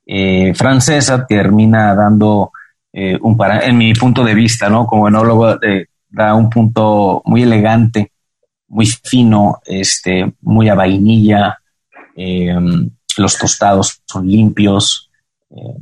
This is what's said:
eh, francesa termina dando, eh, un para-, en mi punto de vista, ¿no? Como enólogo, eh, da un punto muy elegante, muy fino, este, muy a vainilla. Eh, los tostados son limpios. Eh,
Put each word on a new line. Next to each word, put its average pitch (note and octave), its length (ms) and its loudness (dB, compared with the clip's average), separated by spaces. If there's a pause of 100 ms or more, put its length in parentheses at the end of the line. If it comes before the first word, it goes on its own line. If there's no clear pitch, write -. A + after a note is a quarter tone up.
eh, F#2+ 480 0
francesa C3+ 720 0
termina G#2+ 680 2
dando, G#2 560 2 (400)
eh, F#2+ 300 -6
un A2 160 0
para-, G#2 300 0
en B2 100 0
mi A2+ 160 2
punto B2 320 0
de A2 100 0
vista, A2 360 0
¿no? A2+ 160 0
Como G#2+ 220 0
enólogo, A2 540 2
eh, G2 260 -2 (200)
da G#2+ 260 -2
un A2+ 140 2
punto A2 760 0
muy A2+ 160 0
elegante, A2 720 0 (560)
muy G#2+ 180 -2
fino, A2 800 0
este, F#2+ 760 -4
muy A2 300 2
a G2+ 40 2
vainilla. G2+ 840 0 (580)
Eh, F2+ 380 -4 (640)
los G2 180 0
tostados G2+ 680 -2
son F#2 200 -8
limpios. G#2 840 0 (400)
Eh, - 320 -18